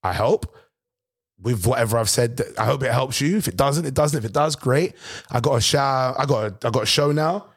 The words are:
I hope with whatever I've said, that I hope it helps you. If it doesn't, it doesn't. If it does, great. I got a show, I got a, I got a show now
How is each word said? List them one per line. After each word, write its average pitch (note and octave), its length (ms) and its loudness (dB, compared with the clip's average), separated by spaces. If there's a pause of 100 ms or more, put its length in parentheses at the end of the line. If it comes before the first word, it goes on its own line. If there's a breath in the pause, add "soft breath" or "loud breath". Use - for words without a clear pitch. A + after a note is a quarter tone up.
I F#2 100 0
hope A2 400 0 (880 soft breath)
with G#2 260 -2
whatever A#2 300 0
I've A2+ 140 0
said, B2 280 0
that - 200 -6
I A2 60 2
hope C3+ 180 0
it B2 80 -2
helps C3 300 0
you. D#3+ 160 2
If G#3 100 -2
it - 100 -4
doesn't, C#3+ 300 0
it C3+ 80 -6
doesn't. D3 240 2
If A2 60 -4
it A2 80 -6
does, D3 240 0
great. C#3 380 0 (360 loud breath)
I A#2+ 80 0
got C#3 160 2
a A#2 60 4
show, D3 180 2
I C3 480 0
got G#2+ 380 -2
a, - 20 0
I A#2 40 2
got A2 120 0
a A2 40 -2
show D3 260 2
now D#3+ 340 -2 (100)